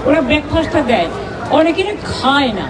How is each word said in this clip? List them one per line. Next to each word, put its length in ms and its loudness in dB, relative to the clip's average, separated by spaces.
ওরা 160 2
ব্রেকফাস্টটা 600 0
দেয়, 260 0
অনেকে 320 4
না 120 -2
খায় 480 2
না। 180 -4